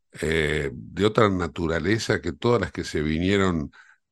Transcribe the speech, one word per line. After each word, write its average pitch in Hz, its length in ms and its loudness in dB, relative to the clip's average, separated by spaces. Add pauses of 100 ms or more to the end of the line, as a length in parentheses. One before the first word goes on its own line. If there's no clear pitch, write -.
(200)
eh, 76 520 0
de 62 340 -4
otra 110 220 4
naturaleza 90 920 0
que 85 120 -4
todas 117 280 2
las 90 120 -4
que 87 100 -6
se 78 200 -4
vinieron, 85 680 2 (420)